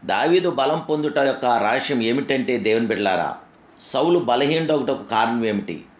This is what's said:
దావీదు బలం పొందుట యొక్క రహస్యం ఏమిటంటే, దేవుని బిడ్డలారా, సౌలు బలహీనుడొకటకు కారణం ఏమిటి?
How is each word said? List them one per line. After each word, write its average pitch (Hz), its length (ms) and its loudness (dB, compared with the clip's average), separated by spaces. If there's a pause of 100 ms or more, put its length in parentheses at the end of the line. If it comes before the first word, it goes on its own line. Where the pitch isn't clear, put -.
దావీదు 165 460 2
బలం 143 380 -2
పొందుట 151 280 -2
యొక్క 135 280 0
రహస్యం 123 560 0
ఏమిటంటే, 127 560 0
దేవుని 110 300 2
బిడ్డలారా, 95 500 0 (440)
సౌలు 165 380 2
బలహీనుడొకటకు 139 840 0
కారణం 117 420 0
ఏమిటి? 98 400 -4 (140)